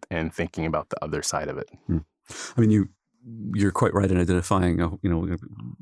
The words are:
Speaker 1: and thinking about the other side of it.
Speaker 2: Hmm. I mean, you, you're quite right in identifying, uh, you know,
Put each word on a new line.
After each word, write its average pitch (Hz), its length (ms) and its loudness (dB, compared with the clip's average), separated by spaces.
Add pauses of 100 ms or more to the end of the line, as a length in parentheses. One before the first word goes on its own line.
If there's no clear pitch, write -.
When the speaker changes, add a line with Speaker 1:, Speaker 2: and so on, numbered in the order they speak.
(100)
Speaker 1:
and 80 240 -2
thinking 80 320 -4
about 78 240 -2
the - 120 -6
other 76 200 -4
side 76 260 -2
of - 80 -6
it. - 140 -8 (160)
Speaker 2:
Hmm. 82 120 0 (580)
I 123 40 2
mean, 107 100 8
you, 101 180 4 (680)
you're 101 180 2
quite - 220 2
right 98 160 4
in 92 100 4
identifying, 87 600 2
uh, 82 80 0 (120)
you 98 80 0
know, 87 260 0 (460)